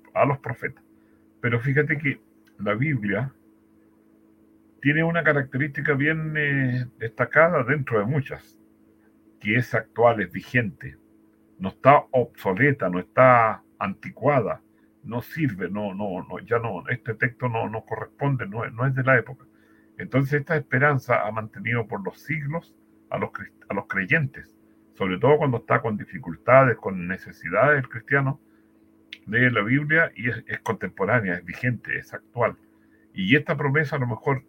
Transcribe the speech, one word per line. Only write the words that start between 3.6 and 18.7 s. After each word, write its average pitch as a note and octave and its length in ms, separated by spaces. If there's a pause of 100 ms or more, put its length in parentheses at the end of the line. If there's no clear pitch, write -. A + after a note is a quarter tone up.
tiene D#3 220
una E3 200
característica C#3+ 680
bien, D#3 440
eh, C3+ 480 (140)
destacada D3 640
dentro B2+ 360
de G2+ 60
muchas, C3+ 520 (840)
que G#2+ 160
es B2 180
actual, A2+ 480
es F2+ 100
vigente, F2+ 640 (600)
no F#2+ 120
está - 420
obsoleta, A#2 800
no F2+ 100
está A#2 640 (160)
anticuada, G2 840 (420)
no A#2 180
sirve, G2 480
no, G2+ 260
no, G2 320
no, F2+ 120
ya A2+ 200
no, A2 300
este B2 260
texto B2+ 320
no, A2+ 220
no A2 160
corresponde, B2 600
no, G#2+ 220
no A#2 160